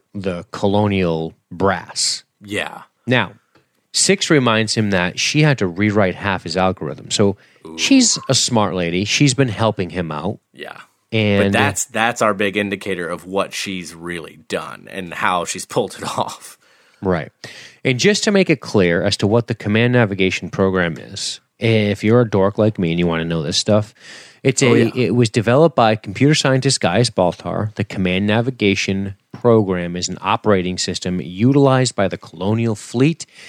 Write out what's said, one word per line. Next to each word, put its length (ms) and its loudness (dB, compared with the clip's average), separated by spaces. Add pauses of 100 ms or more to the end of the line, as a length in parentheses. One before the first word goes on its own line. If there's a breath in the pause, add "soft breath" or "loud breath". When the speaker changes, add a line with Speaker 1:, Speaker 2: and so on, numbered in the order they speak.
(120)
Speaker 1:
the 380 -8
colonial 840 0 (180)
brass. 760 -4 (180)
Speaker 2:
Yeah. 400 -8 (240)
Speaker 1:
Now, 260 2 (640)
Six 340 2
reminds 460 4
him 160 0
that 280 0
she 220 0
had 160 4
to 100 -2
rewrite 500 0
half 260 -4
his 160 -8
algorithm. 520 -2
So 280 2 (280 soft breath)
Speaker 2:
Ooh. 120 -16
Speaker 1:
she's 400 4 (100)
a 60 2
smart 400 0
lady. 320 0
She's 260 2
been 160 0
helping 400 -2
him 240 -6
out. 260 -6 (140)
Speaker 2:
Yeah. 260 -16 (320)
Speaker 1:
And 440 2
Speaker 2:
But 40 2
that's, 280 0
that's 340 -2
our 140 2
big 240 -2
indicator 500 -4
of 160 -8
what 300 -4
she's 400 -10
really 420 -12 (120)
done 420 -8
and 240 -10
how 320 -2
she's 180 -8
pulled 300 -4
it 100 -14
<laughs> 140 -8
off. 400 -8 (420 soft breath)
Speaker 1:
Right. 320 -4 (540 loud breath)
And 120 0
just 260 2
to 60 0
make 200 2
it 100 0
clear 420 2
as 140 -2
to 100 0
what 200 2
the 80 -4
command 400 0
navigation 560 0
program 480 0
is, 420 -10 (200)
if 440 0
you're 160 6
a 100 0
dork 260 2
like 220 2
me 140 0
and 80 0
you 80 2
wanna 160 0
know 180 -2
this 160 -4
stuff, 340 0 (520 loud breath)
it's 180 0
Speaker 2:
Oh, 120 6
Speaker 1:
a, 100 4
Speaker 2:
yeah. 100 -2
Speaker 1:
it 220 0
was 120 4
developed 460 2
by 220 4
computer 400 2
scientist 440 0
Gaius 300 2
Baltar. 640 -2
The 80 -2
command 460 -2
navigation 880 0 (160)
program 640 2
is 120 -6
an 120 -8
operating 580 0
system 420 -4
utilized 760 2
by 100 0
the 100 -4
colonial 600 -2
fleet 500 -2 (220 loud breath)